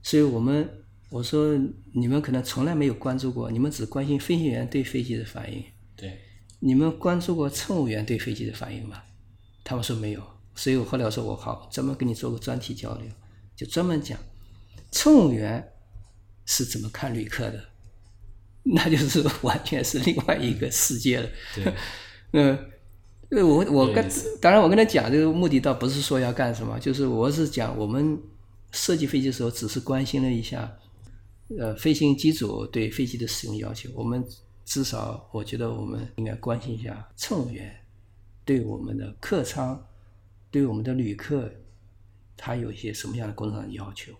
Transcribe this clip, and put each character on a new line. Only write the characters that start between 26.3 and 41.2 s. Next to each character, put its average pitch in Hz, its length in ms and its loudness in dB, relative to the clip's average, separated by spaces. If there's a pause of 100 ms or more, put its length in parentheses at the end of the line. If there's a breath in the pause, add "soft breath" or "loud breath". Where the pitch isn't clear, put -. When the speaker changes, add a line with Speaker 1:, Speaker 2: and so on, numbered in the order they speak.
Speaker 1:
干 120 240 0
什 110 120 -6
么， 113 120 -6
就 135 140 -2
是 135 140 2
我 120 240 2
是 151 180 2
讲 113 300 -2
我 107 80 0
们 143 340 0 (500)
设 - 240 0
计 156 120 0
飞 143 120 0
机 135 100 2
的 127 40 0
时 123 100 -4
候 117 80 0
只 117 160 -6
是 127 140 -4
关 135 240 -2
心 135 180 0
了 127 80 2
一 117 120 0
下， 117 340 -8 (840 soft breath)
呃， 110 160 -4
飞 156 200 2
行 143 200 4
机 151 160 4
组 107 360 -2
对 110 240 -2
飞 127 160 -2
机 120 100 -8
的 117 100 -6
使 - 200 -6
用 107 100 -6
要 107 160 -6
求， 117 220 -12
我 117 100 -8
们 123 200 -2 (400)
至 135 200 -2
少 110 480 -6
我 107 100 -6
觉 - 140 -8
得 117 160 -2
我 107 120 -6
们 110 320 -8
应 110 80 -4
该 107 120 -6
关 117 240 -4
心 123 120 -8
一 113 80 -6
下 107 360 -12
乘 170 280 -2
务 120 60 -6
员 - 240 -12 (720)
对 135 160 2
我 107 180 -4
们 107 180 -6
的 107 240 -8
客 175 220 0
舱、 131 420 -6 (640 soft breath)
对 143 140 2
我 117 80 0
们 110 120 -4
的 127 100 -2
旅 113 200 0
客， 127 360 -4 (840)